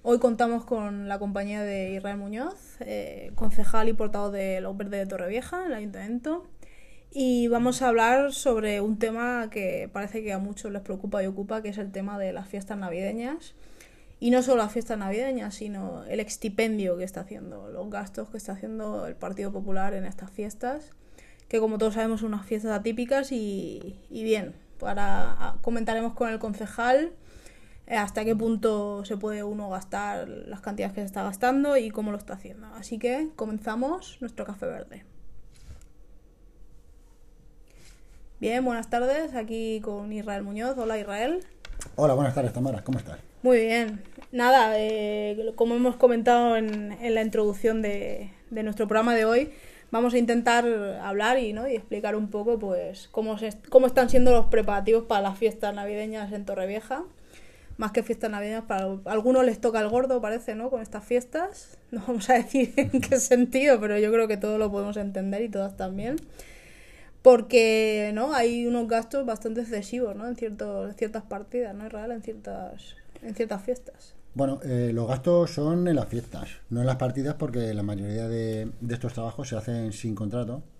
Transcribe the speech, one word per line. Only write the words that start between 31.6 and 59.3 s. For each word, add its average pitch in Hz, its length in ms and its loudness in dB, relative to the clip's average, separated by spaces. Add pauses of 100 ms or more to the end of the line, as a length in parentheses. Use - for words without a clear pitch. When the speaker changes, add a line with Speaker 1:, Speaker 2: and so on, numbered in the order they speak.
Speaker 1:
y 220 140 0
cómo 214 200 -4
lo 202 60 -6
está - 160 -12
haciendo. 202 420 -16
Así 226 220 -10
que 254 380 -2
comenzamos 233 840 -6
nuestro 220 240 -10
Café 202 220 -12
Verde. - 360 -12 (3250)
Bien, 233 240 0
buenas 233 260 -2
tardes, 262 460 0
aquí 220 480 -4
con 208 300 -8
Israel 202 300 -6
Muñoz. 226 340 -6
Hola, 220 200 -4
Israel. 214 420 -4 (560)
Speaker 2:
Hola, 139 180 4
buenas 131 220 2
tardes, 123 180 0
Tamara, 123 300 -4
¿cómo 131 160 -2
estás? - 200 -12 (220)
Speaker 1:
Muy 247 180 6
bien. 220 420 -2 (300)
Nada, 240 480 6
eh, 214 760 -2
como 233 200 2
hemos 247 220 2
comentado 240 600 6
en, 214 360 -4
en 226 220 -2
la 220 60 2
introducción 214 600 0
de, 202 500 -4 (180)
de 220 140 -6
nuestro 214 240 -2
programa 226 280 2
de 220 100 4
hoy, 247 260 2 (400)
vamos 233 220 2
a 254 40 2
intentar 240 480 4 (360)
hablar 208 380 0
y, 220 140 -2
¿no? 233 160 -6
y 247 60 0
explicar 214 400 -4
un 214 140 -2
poco, 214 280 0
pues, 190 540 -6
cómo 220 260 -4
se, 214 140 -6 (180)
cómo 262 180 10
están 254 220 4
siendo 254 220 12
los 233 160 10
preparativos 214 560 4
para 208 180 0
las 196 160 -2
fiestas 208 380 0
navideñas 208 560 -8
en 208 140 -8
Torrevieja. 202 580 -6 (760)
Más 220 140 -4
que 233 120 2
fiestas 226 280 -4
navideñas, 208 340 -6
para 190 200 -2
al-, 196 200 -6
algunos 247 400 4